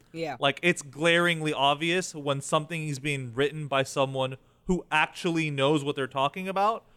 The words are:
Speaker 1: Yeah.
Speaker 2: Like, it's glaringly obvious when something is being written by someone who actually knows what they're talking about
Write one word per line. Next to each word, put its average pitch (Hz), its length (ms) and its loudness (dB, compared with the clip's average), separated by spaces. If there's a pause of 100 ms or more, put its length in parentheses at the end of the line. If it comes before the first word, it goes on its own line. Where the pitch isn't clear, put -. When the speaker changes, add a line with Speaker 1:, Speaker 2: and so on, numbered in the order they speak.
(140)
Speaker 1:
Yeah. 160 280 -6
Speaker 2:
Like, 139 220 0
it's 175 200 2
glaringly 156 680 2
obvious 147 640 2
when 139 260 -2
something 156 480 -2
is 139 100 -4
being 131 360 -4
written 147 340 0
by 135 160 2
someone 135 540 -2 (280)
who 180 240 0
actually 160 600 0
knows 139 340 2
what 143 120 -4
they're 135 100 -2
talking 139 420 -2
about 196 360 0 (120)